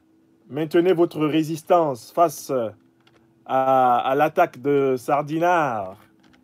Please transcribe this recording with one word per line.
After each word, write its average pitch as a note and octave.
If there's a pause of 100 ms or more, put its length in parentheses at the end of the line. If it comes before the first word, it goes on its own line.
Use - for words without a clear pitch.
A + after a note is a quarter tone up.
(480)
maintenez E3+
votre E3
résistance D#3
face E3 (960)
à, C3
à C3
l'attaque D3+
de C#3
Sardinard, D3 (460)